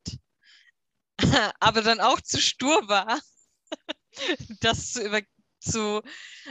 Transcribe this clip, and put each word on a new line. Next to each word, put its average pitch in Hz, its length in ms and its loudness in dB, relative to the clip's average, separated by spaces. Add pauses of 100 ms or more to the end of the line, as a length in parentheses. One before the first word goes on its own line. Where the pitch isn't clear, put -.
(1200)
<laughs> 233 420 4
aber 214 220 4
dann 220 180 2
auch 247 200 4
zu - 200 -4
stur - 480 2
war, 208 320 0 (920)
<laughs> 339 480 -8
das 226 320 -2
zu 247 120 -6
über-, 208 180 -2 (380)
zu, 214 420 -4 (480)